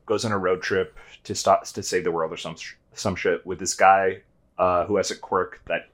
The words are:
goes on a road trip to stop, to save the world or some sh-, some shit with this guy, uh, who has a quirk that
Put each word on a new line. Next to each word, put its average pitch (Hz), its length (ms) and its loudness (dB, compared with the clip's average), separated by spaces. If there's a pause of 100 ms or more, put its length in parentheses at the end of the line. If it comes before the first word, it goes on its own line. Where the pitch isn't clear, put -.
goes 107 220 0
on 107 60 -2
a 101 60 0
road 90 220 0
trip 95 340 -2 (280)
to 101 120 -6
stop, - 300 4
to - 180 -10
save 90 220 -2
the 87 60 0
world 82 220 -2
or 85 40 -8
some 80 200 -10
sh-, - 180 -16 (180)
some 95 240 -2
shit - 300 0
with 90 140 -6
this 92 140 -4
guy, 95 460 4 (380)
uh, 90 260 2
who 104 120 -2
has 92 140 0
a - 60 -6
quirk - 500 -4
that 85 280 -4